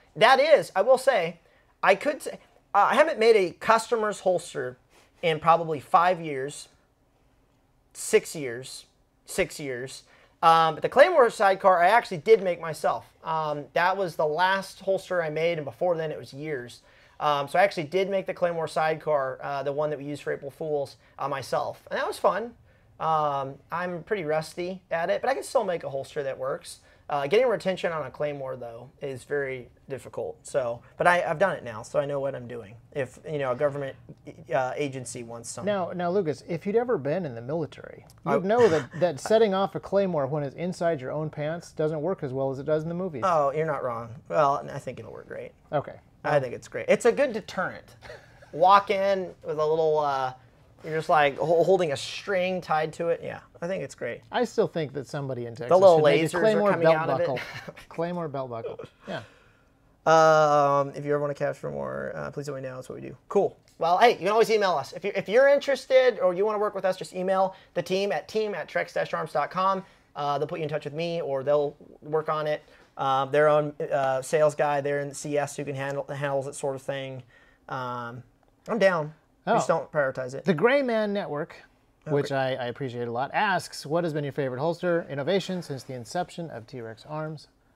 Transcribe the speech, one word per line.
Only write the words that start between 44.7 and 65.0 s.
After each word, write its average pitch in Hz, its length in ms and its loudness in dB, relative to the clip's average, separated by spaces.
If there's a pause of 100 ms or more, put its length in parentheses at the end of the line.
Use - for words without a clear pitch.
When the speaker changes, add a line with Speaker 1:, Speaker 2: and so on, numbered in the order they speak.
Speaker 1:
I 139 60 -8
think 131 200 -12
it'll 110 140 -14
work - 160 -16
great. - 240 -12 (200)
Speaker 2:
Okay. - 240 -4 (280)
Speaker 1:
I 151 60 -2
Speaker 2:
Well 151 100 2
Speaker 1:
think 123 140 -6
it's - 140 -14
great. 117 200 -10
It's 208 160 4
a 233 80 6
good 247 220 0
deterrent. 175 600 -8 (560)
Walk 190 360 8
in 190 460 0 (100)
with 156 140 -4
a 151 80 2
little, 156 320 2
uh, 135 340 0 (500)
you're 156 140 -6
just, 160 140 -2
like, 147 260 6
ho-, 165 280 4
holding 180 280 4
a 131 40 -2
string 185 680 -2
tied 156 320 -2
to 170 140 -4
it. 170 140 0
Yeah, - 180 -10 (220)
I 170 40 -6
think 185 160 -6
it's 135 120 -12
great. - 260 -8 (120)
Speaker 2:
I 233 120 0
still 214 220 0
think 156 280 -4
that 139 120 -8
somebody 131 400 -6
in 117 80 -10
Texas 117 160 -8
Speaker 1:
The 175 80 8
little 185 200 10
Speaker 2:
should 151 60 6
make 147 180 6
a - 20 2
Speaker 1:
lasers 156 100 -2
are 175 60 0
Speaker 2:
Claymore 208 300 4
Speaker 1:
coming 165 140 2
Speaker 2:
belt 160 120 6
Speaker 1:
out 165 140 -2
of 135 100 0
it. 170 60 0
Speaker 2:
buckle. 127 140 -2 (240)
Speaker 1:
<laughs> - 240 -18
Speaker 2:
Claymore 170 400 -6
belt 131 220 -8
buckle. 117 300 -10 (280)
Yeah. 156 140 -8 (840)
Speaker 1:
Um, 147 880 6
if 143 120 -10
you 143 60 0
ever 147 80 0
wanna 143 140 -4
capture 139 360 -6
more, 71 440 -8
uh, 73 160 -8
please 143 180 -10
let 135 140 -10
me 131 40 -8
know. 127 100 -12
That's 127 140 -14
what 117 100 -14
we 135 80 -14
do. 127 80 -16 (120)
Cool. 185 300 0 (200)
Well, 170 200 2
hey, 226 140 8
you - 60 -4
can 170 100 -2
always 214 220 4
email 202 220 2
us. 139 200 -4
If 170 120 -10